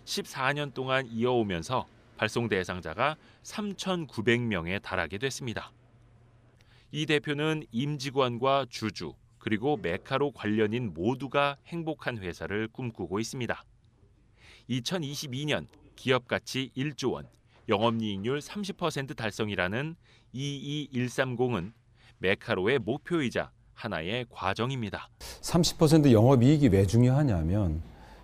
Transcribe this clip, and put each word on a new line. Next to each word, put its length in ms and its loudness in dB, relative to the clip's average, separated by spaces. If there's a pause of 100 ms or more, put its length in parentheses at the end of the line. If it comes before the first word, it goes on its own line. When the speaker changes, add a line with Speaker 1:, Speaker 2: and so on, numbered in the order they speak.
Speaker 1:
십사 480 -2
년 200 -4
동안 340 0
이어오면서 800 0 (320)
발송 300 0
대상자가 680 -2 (260)
삼천구백 1000 -2
명에 360 -4
달하게 380 -6
됐습니다. 560 -8 (1200)
이 140 -4
대표는 640 0
임직원과 960 0
주주, 460 -6 (240)
그리고 380 0
메카로 560 -2
관련인 600 0
모두가 640 0 (100)
행복한 520 -6
회사를 500 -4
꿈꾸고 500 -6
있습니다. 460 -6 (1040)
이천이십이 800 -6
년 200 -2 (300)
기업 320 0
가치 460 -4
일 200 -4
조 180 -2
원, 140 -6 (420)
영업이익률 720 0
삼십 360 -8
퍼센트 400 -4
달성이라는 800 -2 (360)
이이일삼공은 1400 -2 (460)
메카로의 600 2
목표이자 720 -2 (240)
하나의 560 -6
과정입니다. 880 -4
Speaker 2:
삼십 580 0
퍼센트 360 8
영업이익이 560 8
왜 180 6
중요하냐면, 960 4 (420)